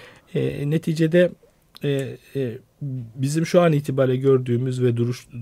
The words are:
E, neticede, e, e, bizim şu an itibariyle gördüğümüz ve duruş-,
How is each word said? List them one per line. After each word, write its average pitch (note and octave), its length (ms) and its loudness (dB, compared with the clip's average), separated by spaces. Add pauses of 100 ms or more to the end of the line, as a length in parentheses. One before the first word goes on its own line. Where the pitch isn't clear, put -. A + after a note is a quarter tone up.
(340)
E, C#3+ 360 -2
neticede, D#3+ 600 2 (540)
e, D3 40 -2 (480)
e, B2+ 220 -4 (560)
bizim D3 320 -2
şu F3+ 140 4
an E3+ 120 4
itibariyle C3+ 440 0
gördüğümüz B2+ 640 0
ve A#2+ 140 2
duruş-, A#2+ 300 -4 (160)